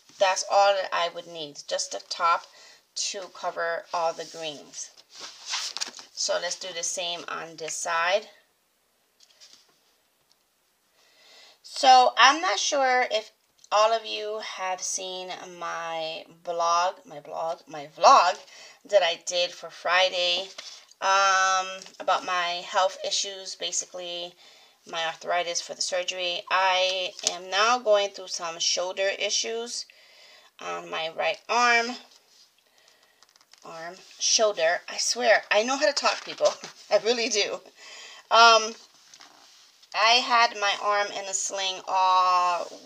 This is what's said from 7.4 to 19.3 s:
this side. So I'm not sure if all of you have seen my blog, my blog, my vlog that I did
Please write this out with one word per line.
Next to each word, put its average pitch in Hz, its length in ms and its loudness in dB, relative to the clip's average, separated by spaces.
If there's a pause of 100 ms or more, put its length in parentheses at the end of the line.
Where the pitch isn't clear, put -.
this 156 200 -8
side. 175 500 0 (3250)
So 254 560 6
I'm 277 220 6
not 381 180 0
sure 254 500 2
if 214 220 -4 (400)
all 214 220 4
of 220 120 -2
you 214 360 -8 (160)
have 185 260 -6
seen 185 460 -8 (320)
my 165 640 -8 (180)
blog, 170 540 0 (100)
my 147 140 -16
blog, 165 480 -8
my 147 180 -12 (100)
vlog 196 380 8 (520)
that 196 180 4
I 170 220 -2
did 175 260 -2